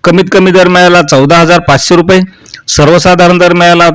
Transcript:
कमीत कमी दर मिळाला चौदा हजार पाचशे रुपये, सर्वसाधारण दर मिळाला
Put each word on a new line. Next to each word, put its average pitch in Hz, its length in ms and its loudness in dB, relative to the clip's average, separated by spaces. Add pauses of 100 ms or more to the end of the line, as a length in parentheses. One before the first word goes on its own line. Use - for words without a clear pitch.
कमीत 175 280 0
कमी 185 180 0
दर 180 180 2
मिळाला 180 340 0
चौदा 143 360 0
हजार 170 220 0
पाचशे 151 360 -2
रुपये, 185 240 0 (480)
सर्वसाधारण 175 680 0
दर 175 140 0
मिळाला 175 420 0